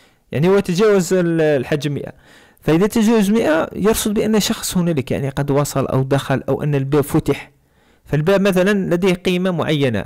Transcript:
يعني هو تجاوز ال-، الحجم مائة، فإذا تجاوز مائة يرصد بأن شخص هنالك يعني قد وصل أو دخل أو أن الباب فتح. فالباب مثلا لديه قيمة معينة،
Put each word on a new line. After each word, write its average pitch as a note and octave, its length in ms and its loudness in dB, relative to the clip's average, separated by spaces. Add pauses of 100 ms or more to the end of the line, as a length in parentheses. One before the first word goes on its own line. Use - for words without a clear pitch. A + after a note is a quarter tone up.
(320)
يعني D3+ 160 0
هو G3 120 4
تجاوز F#3+ 540 2
ال-، E3+ 280 2
الحجم D3 520 0
مائة، - 200 -10 (480)
فإذا E3 260 2
تجاوز G#3+ 440 2
مائة - 440 0
يرصد A3 380 0
بأن G#3+ 260 0
شخص - 380 -4
هنالك E3+ 340 -2
يعني C3+ 180 -4
قد C#3 220 -4
وصل C#3 340 0
أو C3 160 0
دخل C3+ 480 -2
أو C3+ 140 -2
أن D3 120 -2
الباب C#3 280 0
فتح. - 500 -4 (520)
فالباب E3+ 360 0
مثلا F#3 540 2
لديه F3+ 180 2
قيمة F#3 380 -2
معينة، C#3 540 0